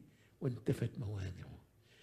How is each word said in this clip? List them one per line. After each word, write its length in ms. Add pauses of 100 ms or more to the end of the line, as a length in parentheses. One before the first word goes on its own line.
(400)
وانتفت 580
موانعه. 500 (540)